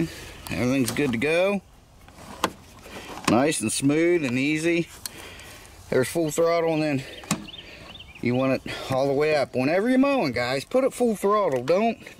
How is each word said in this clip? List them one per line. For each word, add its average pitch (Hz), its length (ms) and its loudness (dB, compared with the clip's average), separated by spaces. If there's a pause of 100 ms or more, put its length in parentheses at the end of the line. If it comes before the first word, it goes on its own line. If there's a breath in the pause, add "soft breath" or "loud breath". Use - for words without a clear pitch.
(480 loud breath)
Everything's 120 440 0
good 143 180 0
to 117 80 -2
go. 175 420 0 (1700 loud breath)
Nice 135 320 4
and 107 120 -2
smooth 160 520 2
and 123 140 0
easy. 160 480 0 (1040 loud breath)
There's 127 180 2
full 165 220 0
throttle, 165 440 2
and 156 80 0
then 139 220 0 (1160 loud breath)
you 120 160 0
want 131 160 2
it 120 100 -2 (260 loud breath)
all 135 200 2
the 139 40 2
way 151 220 2
up. 131 220 0
Whenever 170 320 2
you're 262 100 4
mowing, 262 320 4
guys, 123 340 -2
put 254 200 2
it 240 80 2
full 226 240 2
throttle. 190 480 2
Don't, 202 340 2 (220 loud breath)